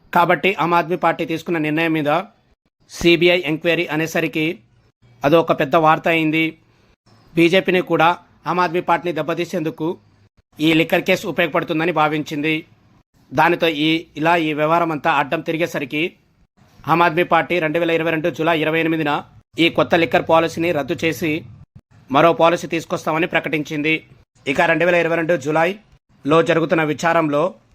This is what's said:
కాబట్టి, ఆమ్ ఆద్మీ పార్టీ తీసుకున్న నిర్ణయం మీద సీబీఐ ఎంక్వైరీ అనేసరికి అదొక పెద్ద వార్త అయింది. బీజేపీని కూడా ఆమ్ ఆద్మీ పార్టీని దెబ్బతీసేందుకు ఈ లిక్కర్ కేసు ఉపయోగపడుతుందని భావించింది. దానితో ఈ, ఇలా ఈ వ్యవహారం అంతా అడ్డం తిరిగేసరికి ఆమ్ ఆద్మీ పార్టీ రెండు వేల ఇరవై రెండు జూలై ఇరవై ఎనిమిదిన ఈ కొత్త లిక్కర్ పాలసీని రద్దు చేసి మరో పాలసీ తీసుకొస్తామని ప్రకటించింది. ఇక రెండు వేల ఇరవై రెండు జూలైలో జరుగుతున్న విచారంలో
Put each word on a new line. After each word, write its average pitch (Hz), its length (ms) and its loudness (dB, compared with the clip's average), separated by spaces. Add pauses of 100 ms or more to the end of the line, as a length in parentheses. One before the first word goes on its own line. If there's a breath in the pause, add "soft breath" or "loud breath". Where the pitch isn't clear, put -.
(140)
కాబట్టి, 175 400 2
ఆమ్ 165 200 -2
ఆద్మీ 170 220 0
పార్టీ 165 300 0
తీసుకున్న 165 320 -4
నిర్ణయం 156 340 0
మీద 160 300 0 (680)
సీబీఐ 175 560 2
ఎంక్వైరీ 160 400 -2
అనేసరికి 160 760 -4 (640)
అదొక 160 280 4
పెద్ద 156 240 0
వార్త 156 320 2
అయింది. 160 500 0 (800)
బీజేపీని 180 460 2
కూడా 165 360 2 (300)
ఆమ్ 175 120 -2
ఆద్మీ 175 220 -2
పార్టీని 175 320 -2
దెబ్బతీసేందుకు 160 760 -6 (720)
ఈ 156 140 2
లిక్కర్ 165 280 2
కేసు 185 260 -2
ఉపయోగపడుతుందని 165 640 -2
భావించింది. 156 640 -2 (800)
దానితో 165 360 2
ఈ, 160 380 0 (120)
ఇలా 165 180 2
ఈ 156 180 0
వ్యవహారం 160 380 0
అంతా 160 200 -2
అడ్డం 147 300 -2
తిరిగేసరికి 156 640 -4 (840)
ఆమ్ 165 140 4
ఆద్మీ 170 220 2
పార్టీ 170 360 0
రెండు 156 200 -2
వేల 170 120 0
ఇరవై 165 200 0
రెండు 160 180 -2
జూలై 165 320 0
ఇరవై 156 180 0
ఎనిమిదిన 160 320 -2 (480)
ఈ 165 100 4
కొత్త 165 260 0
లిక్కర్ 165 340 0
పాలసీని 165 420 0
రద్దు 147 320 -4
చేసి 160 280 -2 (800)
మరో 160 220 6
పాలసీ 170 340 0
తీసుకొస్తామని 165 600 -4
ప్రకటించింది. 156 680 -2 (520)
ఇక 143 140 0
రెండు 170 240 2
వేల 175 100 2
ఇరవై 165 200 0
రెండు 170 220 0
జూలైలో 160 1080 -2
జరుగుతున్న 165 400 0
విచారంలో 160 680 0 (220)